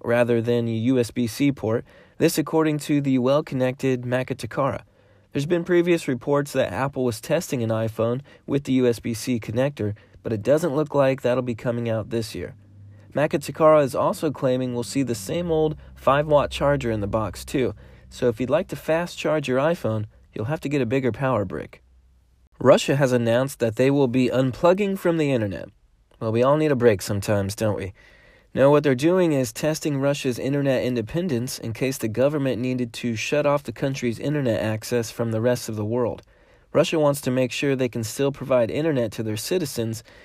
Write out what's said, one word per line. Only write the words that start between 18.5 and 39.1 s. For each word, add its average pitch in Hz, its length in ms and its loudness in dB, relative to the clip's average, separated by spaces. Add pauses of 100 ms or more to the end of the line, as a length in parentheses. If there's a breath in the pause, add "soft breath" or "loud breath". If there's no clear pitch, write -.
to - 80 -10
fast 170 420 -2
charge 156 280 0
your 127 120 0
iPhone, 113 480 0 (260 soft breath)
you'll 107 120 -6
have 156 160 -4
to 139 80 -6
get 143 120 0
a 123 60 0
bigger 131 240 0
power 123 340 0
brick. - 380 -10 (800)
Russia 139 340 6
has 135 160 2
announced 120 480 0
that 113 160 0
they 131 160 4
will 139 160 4
be 123 220 2
unplugging 175 680 2
from 170 200 0
the 147 160 2
internet. 101 360 -2 (520)
Well, 113 100 -2
we 117 140 4
all 143 120 6
need 156 140 2
a 135 60 2
break 113 260 6
sometimes, 101 540 -2
don't 107 200 0
we? 95 160 -8 (600 soft breath)
No, 135 160 6
what 147 140 6
they're 135 100 4
doing 170 380 4
is 131 200 0
testing 151 460 -2
Russia's 139 400 -2
internet 135 460 0
independence 127 720 -2
in 113 140 -8
case 135 260 -4
the - 80 -4
government 127 560 0
needed 127 300 -4
to 117 240 -4
shut 147 280 0
off 143 200 0
the 127 80 -8
country's 135 480 -4
internet 135 400 0
access 110 500 -4
from 117 220 -4
the 110 80 -2
rest 123 280 0
of 110 60 -6
the 107 100 -4
world. 113 380 -4 (500 soft breath)
Russia 151 280 2
wants 143 220 2
to 127 100 -2
make 127 180 0
sure 139 240 0
they 127 140 0
can 117 160 -6
still 139 260 -2
provide 131 400 0
internet 131 400 0